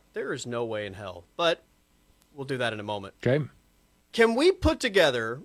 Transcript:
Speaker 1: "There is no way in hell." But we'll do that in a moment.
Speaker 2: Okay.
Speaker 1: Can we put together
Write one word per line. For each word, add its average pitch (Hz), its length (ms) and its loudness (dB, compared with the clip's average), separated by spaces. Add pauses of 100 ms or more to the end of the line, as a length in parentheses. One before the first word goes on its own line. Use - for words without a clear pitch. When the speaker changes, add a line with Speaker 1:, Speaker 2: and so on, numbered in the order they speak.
(120)
Speaker 1:
"There 220 220 -8
is 123 120 -10
no 120 160 -4
way 107 220 -4
in 101 80 -8
hell." 92 320 -14 (140)
But 170 240 0 (720)
we'll 139 100 -10
do 131 140 -4
that 117 160 0
in 107 40 -8
a 104 40 -8
moment. 101 320 -8 (120)
Speaker 2:
Okay. 135 200 2 (640)
Speaker 1:
Can 226 220 4
we 311 180 6
put 320 260 0
together 139 680 2